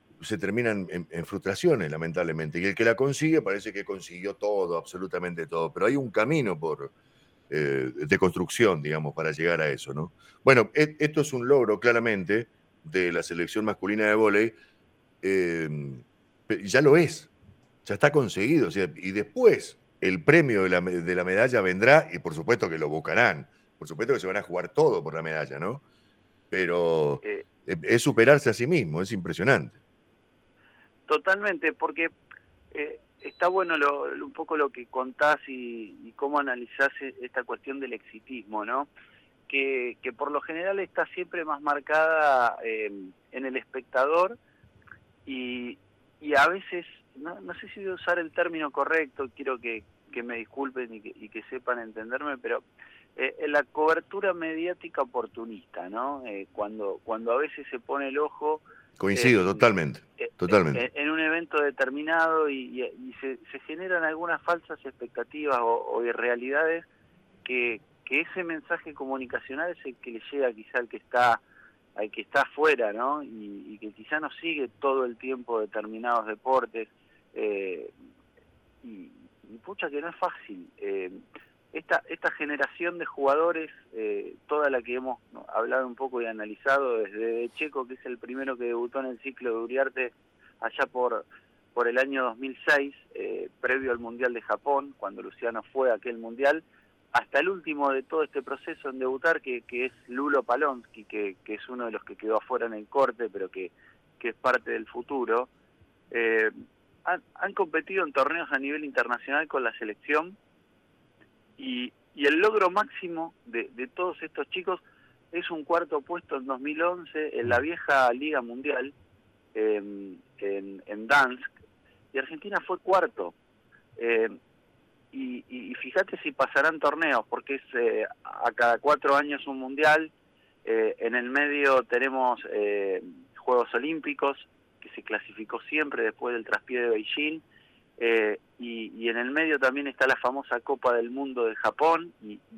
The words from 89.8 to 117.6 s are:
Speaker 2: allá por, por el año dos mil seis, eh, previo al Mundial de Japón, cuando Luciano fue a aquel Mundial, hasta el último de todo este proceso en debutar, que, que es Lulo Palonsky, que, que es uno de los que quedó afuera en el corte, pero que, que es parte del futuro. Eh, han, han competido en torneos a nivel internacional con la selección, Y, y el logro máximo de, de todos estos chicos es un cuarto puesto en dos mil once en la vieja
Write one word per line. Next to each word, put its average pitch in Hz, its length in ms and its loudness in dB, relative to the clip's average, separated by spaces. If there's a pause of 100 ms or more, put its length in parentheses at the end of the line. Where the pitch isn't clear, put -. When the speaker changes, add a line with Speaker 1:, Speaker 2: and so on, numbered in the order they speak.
Speaker 2:
allá 117 260 -2
por, 123 400 -2 (480)
por 120 120 2
el 117 120 2
año 135 240 0
dos 117 160 -2
mil 131 180 -8 (100)
seis, 143 280 2 (200)
eh, - 360 -6 (100)
previo 131 320 0
al 120 60 -2
Mundial 120 340 -4
de 117 80 -6
Japón, 139 560 -2
cuando 104 240 -8
Luciano 113 440 -6
fue 131 260 0
a 113 40 4
aquel 117 220 -8
Mundial, 131 480 0 (480)
hasta 123 280 2
el 165 100 2
último 147 420 -2
de 135 100 0
todo 160 200 -2
este 143 200 -4
proceso 139 460 -10
en 131 100 -10
debutar, 135 440 0
que, 123 200 -6
que 123 240 -6
es 123 60 -6 (160)
Lulo 135 360 0
Palonsky, 139 600 -2
que, 104 400 -4
que 107 100 -8
es - 140 -14
uno 123 180 -8
de 113 60 -8
los - 120 -8
que 101 120 -16
quedó 110 220 0
afuera 117 260 -2
en 113 100 -8
el 107 120 -12
corte, 123 440 0
pero 95 200 -8
que, 92 200 -10 (480)
que 117 120 -6
es 107 40 -10
parte 127 360 -2
del 110 160 -4
futuro. 123 640 -4 (600)
Eh, 113 400 2 (540)
han, 175 180 -2 (120)
han 196 180 -6
competido 180 540 -2
en 143 80 -10
torneos 147 360 0
a 143 80 -2
nivel 143 240 -4
internacional 135 640 -2
con 143 160 -2
la 113 160 -2
selección, 151 600 -4 (1200)
Y, 127 340 -8 (220)
y 143 120 0
el 147 100 4
logro 202 340 4
máximo 170 640 -4 (120)
de, 117 280 -6
de 127 120 -8
todos 180 360 -4
estos 156 280 -8
chicos 185 300 -4 (520)
es 170 180 -6
un 156 140 -8
cuarto 165 360 0
puesto 170 360 -8
en 131 100 -6
dos 131 140 -4
mil 151 220 -6
once 165 560 -2
en 120 100 -2
la 120 100 4
vieja 139 540 2